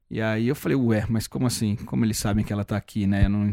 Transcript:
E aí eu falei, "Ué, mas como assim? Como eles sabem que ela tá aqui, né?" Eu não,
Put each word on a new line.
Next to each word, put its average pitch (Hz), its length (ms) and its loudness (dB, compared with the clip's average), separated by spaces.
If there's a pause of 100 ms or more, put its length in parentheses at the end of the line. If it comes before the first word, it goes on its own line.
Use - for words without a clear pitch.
(120)
E 110 100 -4
aí 110 260 0
eu 143 80 0
falei, 151 220 -2
"Ué, 110 320 2
mas 113 180 0
como - 200 -2
assim? 107 280 0 (100)
Como 127 200 0
eles 107 120 0
sabem 104 280 0
que - 80 -4
ela 101 120 -2
tá 107 120 -4
aqui, 101 300 -4
né?" 98 180 4
Eu 98 40 6
não, 104 240 2